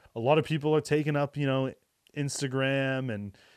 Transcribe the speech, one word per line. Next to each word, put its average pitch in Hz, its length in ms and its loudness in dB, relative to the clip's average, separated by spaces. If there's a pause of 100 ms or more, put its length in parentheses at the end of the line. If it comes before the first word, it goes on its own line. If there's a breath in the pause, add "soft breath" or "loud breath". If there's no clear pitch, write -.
(160 soft breath)
a - 40 -4
lot 143 180 4
of 151 60 2
people 156 300 0
are 151 60 4
taking 147 340 0
up, 143 220 -2
you 147 100 0
know, 131 260 0 (440)
Instagram 135 1000 -2
and 101 220 -8 (200 soft breath)